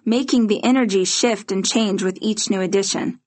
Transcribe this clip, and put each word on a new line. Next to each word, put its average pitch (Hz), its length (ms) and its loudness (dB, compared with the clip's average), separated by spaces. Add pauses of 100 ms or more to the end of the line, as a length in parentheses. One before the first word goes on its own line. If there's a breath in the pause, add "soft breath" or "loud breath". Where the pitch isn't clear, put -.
making 240 440 2
the 208 140 0
energy 220 440 2
shift 214 440 -2
and 190 140 -2
change 202 380 0
with 185 180 -2
each 214 300 -2
new 196 100 0
addition. 185 680 -2